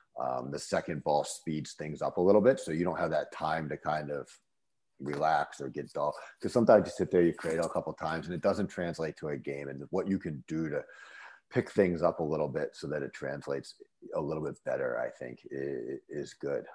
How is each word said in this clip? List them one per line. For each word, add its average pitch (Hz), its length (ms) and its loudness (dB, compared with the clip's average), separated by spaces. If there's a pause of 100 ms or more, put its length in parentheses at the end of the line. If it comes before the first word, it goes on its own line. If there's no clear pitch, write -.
(200)
Um, 64 300 -2
the 71 80 -6
second 78 460 -4
ball 73 200 2
speeds - 500 -6
things 76 280 -8
up 71 160 -2
a 87 40 2
little 101 200 8
bit, 131 180 6
so - 120 -6
you 80 120 2
don't 85 140 0
have 85 140 0
that 78 200 0
time 78 380 -2
to 76 80 -4
kind 76 320 -2
of 71 180 -6 (720)
relax 73 600 0
or 69 80 -6
get 69 240 -8
dull. 73 220 0 (260)
'Cause 95 100 -2
sometimes 110 360 8
you - 100 -6
sit 90 140 0
there, 90 100 8
you 85 120 6
cradle 82 340 -2
a - 20 -6
couple 80 240 -4
times, 80 320 -4
and 85 80 -6
it 85 80 -6
doesn't 95 260 2
translate 82 500 -4
to - 100 -6
a 73 100 -2
game. 71 300 -6
And 69 240 -8
what 92 160 0
you 95 100 2
can 78 300 -6
do 80 220 -2
to 71 140 -4 (680)
pick - 180 2
things 90 320 4
up 85 180 2
a 85 40 -2
little 76 260 0
bit 71 260 -4
so - 120 -8
that 73 160 -4
it 67 100 -8
translates 69 600 -6 (400)
a 80 40 0
little 78 240 -2
bit 71 220 -6
better, 64 340 -2
I 60 120 -4
think, 62 400 -14
i-, 67 480 -6 (100)
is 71 240 -8
good. 69 420 -4